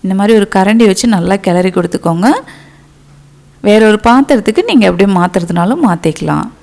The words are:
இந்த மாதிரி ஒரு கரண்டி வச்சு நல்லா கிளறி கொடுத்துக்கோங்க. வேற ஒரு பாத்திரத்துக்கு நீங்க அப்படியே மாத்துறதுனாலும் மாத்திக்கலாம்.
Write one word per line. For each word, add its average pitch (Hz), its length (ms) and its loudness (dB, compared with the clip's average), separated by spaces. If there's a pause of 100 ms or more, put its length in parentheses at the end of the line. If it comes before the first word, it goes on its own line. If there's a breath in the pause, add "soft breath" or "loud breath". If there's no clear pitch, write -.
இந்த 190 160 -4
மாதிரி 214 200 2
ஒரு 202 160 0
கரண்டி 214 360 2
வச்சு 190 160 -2
நல்லா 190 280 0
கிளறி 185 340 -2
கொடுத்துக்கோங்க. 175 600 -2 (1400 loud breath)
வேற 220 200 4
ஒரு 214 160 2
பாத்திரத்துக்கு 240 640 2
நீங்க 285 220 2
அப்படியே 185 200 0 (100)
மாத்துறதுனாலும் 175 680 -2
மாத்திக்கலாம். 160 600 -4 (160)